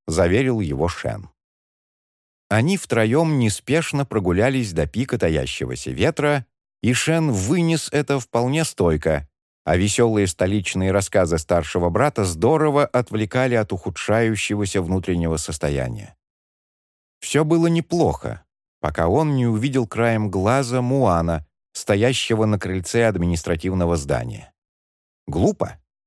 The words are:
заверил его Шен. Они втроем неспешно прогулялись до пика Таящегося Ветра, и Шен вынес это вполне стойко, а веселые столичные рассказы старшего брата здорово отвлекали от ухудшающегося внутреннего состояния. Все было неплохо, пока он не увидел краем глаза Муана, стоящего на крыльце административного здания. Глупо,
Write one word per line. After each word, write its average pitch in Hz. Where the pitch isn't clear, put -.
заверил 101
его 76
Шен. -
Они 127
втроем 139
неспешно 131
прогулялись 107
до 80
пика 120
Таящегося 65
Ветра, 139
и 113
Шен 156
вынес 160
это 143
вполне 127
стойко, 78
а 80
веселые 104
столичные 95
рассказы 92
старшего 87
брата 113
здорово 139
отвлекали 120
от 107
ухудшающегося 104
внутреннего 85
состояния. 71
Все -
было 165
неплохо, 160
пока 80
он 147
не 127
увидел 117
краем 113
глаза 120
Муана, 87
стоящего 110
на 107
крыльце 95
административного 87
здания. 69
Глупо, -